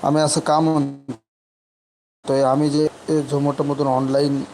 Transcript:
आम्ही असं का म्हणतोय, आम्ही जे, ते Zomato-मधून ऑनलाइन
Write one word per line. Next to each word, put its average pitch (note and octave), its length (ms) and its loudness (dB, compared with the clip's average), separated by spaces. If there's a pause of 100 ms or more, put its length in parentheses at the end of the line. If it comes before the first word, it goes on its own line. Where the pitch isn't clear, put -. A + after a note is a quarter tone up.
आम्ही D3+ 200 2
असं D3+ 180 -2
का D3+ 180 2
म्हणतोय, - 1800 -6
आम्ही C#3 280 2
जे, D3+ 180 0
ते D#3 340 -2
Zomato-मधून C#3+ 680 -2
ऑनलाइन C3+ 560 0 (100)